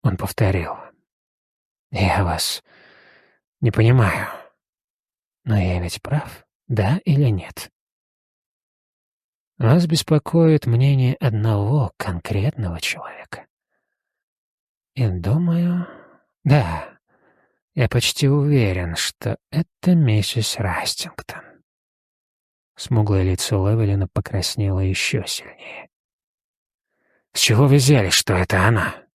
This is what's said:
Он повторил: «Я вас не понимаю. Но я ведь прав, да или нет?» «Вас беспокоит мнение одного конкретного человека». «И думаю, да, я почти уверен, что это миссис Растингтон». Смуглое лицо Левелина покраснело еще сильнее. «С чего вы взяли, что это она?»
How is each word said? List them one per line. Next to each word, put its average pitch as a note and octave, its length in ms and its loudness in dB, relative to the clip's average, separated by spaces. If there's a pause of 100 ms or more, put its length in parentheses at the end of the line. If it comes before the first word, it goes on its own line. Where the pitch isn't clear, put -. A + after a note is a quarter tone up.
Он F#2 140 -2
повторил: F#2 560 -2 (1160)
«Я G2 340 0
вас - 380 -4 (1000)
не A2+ 100 2
понимаю. A2+ 560 2 (1160)
Но G#2+ 120 2
я F2+ 220 0
ведь F2 240 -8
прав, - 420 -6 (220)
да A2 380 0
или C#3+ 240 2
нет?» - 420 -6 (1900)
«Вас D#3 300 4
беспокоит D#3+ 800 2
мнение C3 480 2
одного A2 840 0
конкретного G2 840 -4
человека». - 680 -10 (1500)
«И B2 160 0
думаю, E3+ 800 0 (560)
да, G#2 560 0 (760)
я A#2+ 160 0
почти - 400 0
уверен, A2+ 680 0
что - 420 -6 (140)
это E3+ 440 0
миссис A2 640 2
Растингтон». - 840 -8 (1300)
Смуглое G#2 480 0
лицо F#2+ 440 0
Левелина G2+ 400 0
покраснело G2 720 -4
еще F#2+ 460 -2
сильнее. - 640 -14 (1400)
«С - 80 -2
чего A#2 260 4
вы C3+ 80 6
взяли, B2+ 340 4
что - 240 0
это F#2 320 2
она?» - 500 0